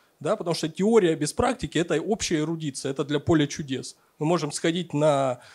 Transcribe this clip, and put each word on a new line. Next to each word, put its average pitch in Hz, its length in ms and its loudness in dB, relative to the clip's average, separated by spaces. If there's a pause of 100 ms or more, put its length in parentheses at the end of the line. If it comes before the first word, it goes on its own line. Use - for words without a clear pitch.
(180)
да, 160 160 -2
потому 170 200 -2
что 160 140 -2
теория 185 460 4
без 147 200 -2
практики — - 440 0
это 165 220 0
общая - 380 -2
эрудиция, 156 540 -4
это 147 120 -4
для 143 160 -2
поля 151 260 4
чудес. 131 500 -8 (220)
Мы 156 60 -4
можем 151 260 0
сходить 170 440 -2
на 139 460 2 (140)